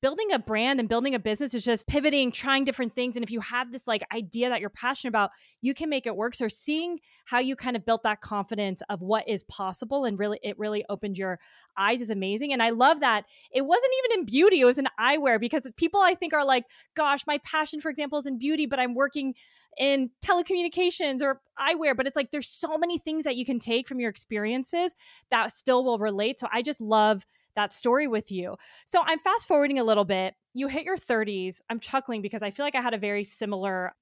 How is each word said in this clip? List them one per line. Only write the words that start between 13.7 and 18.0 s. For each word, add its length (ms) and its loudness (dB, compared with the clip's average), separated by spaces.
even 160 2
in 60 -2
beauty. 340 6
It 60 8
was 100 6
in 100 0
eyewear, 400 4
because 260 -2
people, 260 2
I 120 6
think, 200 -2
are 100 2
like, 220 2
"Gosh, 320 0
my 120 0
passion, 420 -4
for 80 -6
example, 300 -4